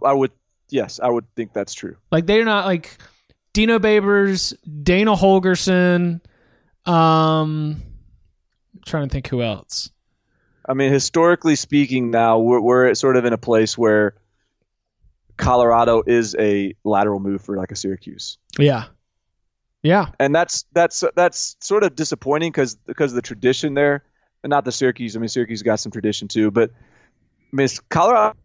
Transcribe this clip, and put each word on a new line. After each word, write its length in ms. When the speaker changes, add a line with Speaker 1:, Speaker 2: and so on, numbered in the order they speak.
Speaker 1:
I 120
would, 160
yes, 280
I 100
would 260
think 180
that's 220
true. 220
Speaker 2:
Like, 140
they're 200
not, 200
like, 320
Dino 260
Babers, 760
Dana 320
Holgorsen, 1080
um, 960
I'm 120
trying 220
to 40
think 140
who 160
else. 480
Speaker 1:
I 60
mean, 180
historically 640
speaking, 560
now 280
we're, 220
we're 340
sort 240
of 80
in 80
a 40
place 380
where 380
Colorado 720
is 320
a 440
lateral 380
move 220
for, 160
like, 120
a 60
Syracuse. 640
Speaker 2:
Yeah. 260
Yeah. 240
Speaker 1:
And 160
that's, 380
that's, 320
that's 460
sort 220
of 120
disappointing 580
'cause, 260
'cause 160
of 40
the 60
tradition 520
there. 300
And 80
not 140
the 80
Syracuse. 420
I 40
mean, 100
Syracuse 340
got 160
some 140
tradition 340
too. 240
But, 200
I 880
mean, 100
it's, 140
Colorado 640